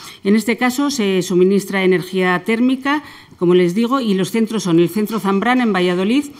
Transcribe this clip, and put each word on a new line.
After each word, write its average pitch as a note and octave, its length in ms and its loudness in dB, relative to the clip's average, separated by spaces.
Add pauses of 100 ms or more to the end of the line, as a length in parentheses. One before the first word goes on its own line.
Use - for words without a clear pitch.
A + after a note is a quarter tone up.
(260)
En G3+ 100 4
este A3+ 220 0
caso B3+ 340 0
se G3 300 0
suministra F#3+ 640 2
energía F#3 580 0
térmica, C4 580 -2 (380)
como F3+ 140 2
les F3+ 220 2
digo, A#3 260 0
y A3 120 -2
los F#3 180 -2
centros A3 320 -2
son E3+ 160 2
el E3+ 100 2
Centro G#3 320 -4
Zambrana G#3+ 420 0
en A3 80 0
Valladolid, F#3+ 540 0 (140)